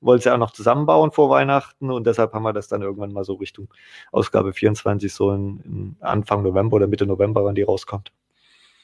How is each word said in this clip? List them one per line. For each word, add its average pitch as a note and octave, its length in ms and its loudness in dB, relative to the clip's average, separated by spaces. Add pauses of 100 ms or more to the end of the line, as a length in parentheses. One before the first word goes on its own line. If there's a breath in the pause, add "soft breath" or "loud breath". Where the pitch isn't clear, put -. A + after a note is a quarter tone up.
wollen B2 180 6
sie B2 80 2
ja B2 60 4
auch B2 40 2
noch A2+ 120 0
zusammenbauen D3 600 2
vor D3 200 4
Weihnachten C3+ 600 0
und A#2+ 160 -4
deshalb A2+ 280 0
haben A2 80 -4
wir A2 100 -2
das G2+ 160 -8
dann G2+ 140 -6
irgendwann G2+ 320 -10
mal G2 100 -8
so G2 80 -8
Richtung G2 400 -12 (400 loud breath)
Ausgabe G2+ 400 0
vierundzwanzig, G2+ 600 -2
so G2+ 180 0
in, G2 320 -6
in G2 360 -10
Anfang G#2+ 420 -2
November G2 340 2
oder G2+ 100 4
Mitte G2+ 200 -2
November, G2+ 400 0
wann G2+ 80 -2
die G2 80 -2
rauskommt. G2+ 500 -4 (720 soft breath)